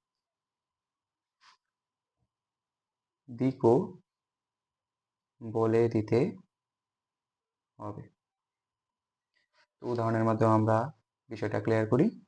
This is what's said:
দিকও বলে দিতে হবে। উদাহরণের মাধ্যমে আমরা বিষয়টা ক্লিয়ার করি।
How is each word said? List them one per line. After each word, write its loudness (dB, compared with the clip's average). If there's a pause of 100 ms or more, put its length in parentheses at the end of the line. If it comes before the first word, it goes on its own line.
(3250)
দিকও 2 (1600)
বলে 2
দিতে 0 (1600)
হবে। -14 (1800)
উদাহরণের -2
মাধ্যমে 2
আমরা 2 (540)
বিষয়টা -6
ক্লিয়ার 0
করি। 2 (220)